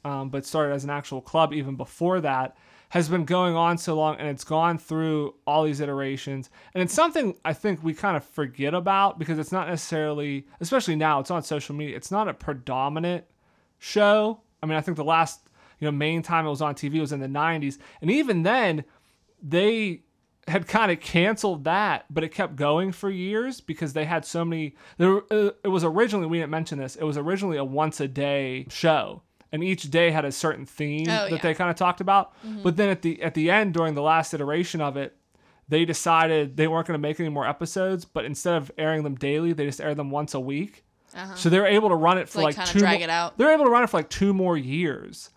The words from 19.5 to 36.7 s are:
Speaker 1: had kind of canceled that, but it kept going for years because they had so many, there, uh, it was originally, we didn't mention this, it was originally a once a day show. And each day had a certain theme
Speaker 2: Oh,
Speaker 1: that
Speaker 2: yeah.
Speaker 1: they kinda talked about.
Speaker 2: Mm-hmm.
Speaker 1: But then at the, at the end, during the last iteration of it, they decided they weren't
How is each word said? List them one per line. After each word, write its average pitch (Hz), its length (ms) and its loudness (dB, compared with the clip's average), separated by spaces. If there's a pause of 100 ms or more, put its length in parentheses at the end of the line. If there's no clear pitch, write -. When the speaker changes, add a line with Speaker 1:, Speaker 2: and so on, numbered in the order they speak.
Speaker 1:
had 170 200 -2
kind 214 240 2
of 160 80 -2
canceled 180 640 0
that, 175 440 0
but 156 140 -2
it 160 60 -4
kept 180 260 -4
going 151 380 2
for 196 180 -6
years 214 500 -4
because 151 340 -6
they 156 100 0
had 160 200 -2
so 170 200 -4
many, 160 320 -6 (200)
there, 190 260 4 (100)
uh, 208 180 4 (140)
it 202 40 0
was 185 140 2
originally, 190 460 2
we 170 100 0
didn't 151 120 -4
mention 160 280 -4
this, 131 160 -8
it - 80 -8
was 151 160 -2
originally 180 380 -2
a 139 80 -2
once 147 340 -2
a 143 80 -2
day 135 640 -2
show. 135 520 0 (280)
And 156 140 -4
each 180 260 -4
day 165 220 4
had 156 120 0
a 139 60 -2
certain 139 340 -4
theme 151 440 -6
Speaker 2:
Oh, 165 40 0
Speaker 1:
that 180 200 -2
Speaker 2:
yeah. 160 60 -4
Speaker 1:
they 165 160 0
kinda 175 200 -2
talked 180 260 0
about. 196 320 2 (140)
Speaker 2:
Mm-hmm. 214 160 -10
Speaker 1:
But 180 140 2
then 202 140 2
at 180 120 -2
the, 165 200 -2
at 160 120 -4
the 165 160 2
end, 202 240 4
during 165 220 0
the 143 60 -2
last 156 320 2
iteration 156 460 -2
of 143 160 -2
it, 139 200 -8 (520)
they 156 160 4
decided 160 720 2
they 156 120 4
weren't 165 180 0